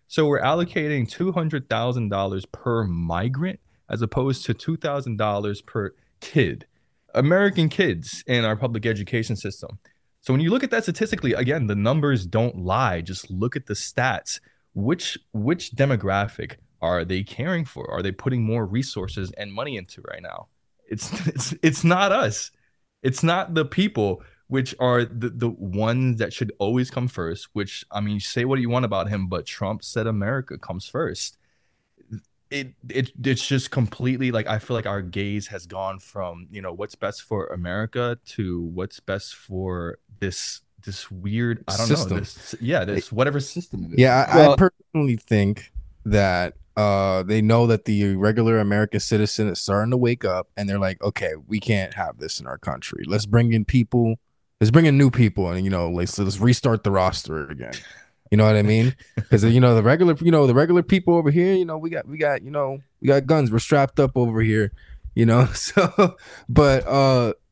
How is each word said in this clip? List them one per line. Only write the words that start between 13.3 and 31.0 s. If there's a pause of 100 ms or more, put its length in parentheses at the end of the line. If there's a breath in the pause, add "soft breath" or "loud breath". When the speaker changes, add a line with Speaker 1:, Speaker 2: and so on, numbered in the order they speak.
Speaker 1:
look
at
the
stats. (340)
Which, (140)
which
demographic (260)
are
they
caring
for?
Are
they
putting
more
resources
and
money
into
right
now? (380)
It's,
<laughs>
it's,
it's
not
us. (520)
It's
not
the
people, (260 soft breath)
which
are
the,
the
ones
that
should
always
come
first,
which,
I
mean,
say
what
you
want
about
him,
but
Trump
said
America
comes
first. (1120)